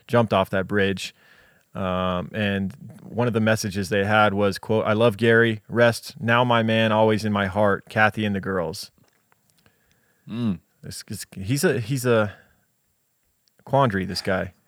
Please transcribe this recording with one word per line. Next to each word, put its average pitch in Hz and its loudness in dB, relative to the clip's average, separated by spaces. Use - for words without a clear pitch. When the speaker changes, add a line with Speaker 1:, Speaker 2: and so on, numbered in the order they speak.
Speaker 1:
jumped 117 2
off 95 2
that 95 -2
bridge. 98 -2
Um, 92 -4
and 98 -4
one 120 -4
of 120 -2
the 113 0
messages 107 -2
they 101 0
had 107 4
was, 101 0
quote, 110 -2
"I 107 2
love 107 2
Gary. 113 2
Rest 117 0
now, 120 2
my 117 2
man, 110 2
always 110 2
in 107 -2
my 101 0
heart. 101 0
Kathy 107 2
and 101 -2
the 95 -4
girls." 90 -6
Speaker 2:
Mm. 104 -4
Speaker 1:
This, - -14
this, - -12
he's 110 -4
a, 127 0
he's 120 -6
a 110 2
quandary, 120 0
this 95 -8
guy. 92 -2